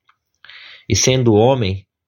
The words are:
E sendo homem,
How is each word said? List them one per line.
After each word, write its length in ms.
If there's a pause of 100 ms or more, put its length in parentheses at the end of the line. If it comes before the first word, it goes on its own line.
(880)
E 80
sendo 380
homem, 520 (220)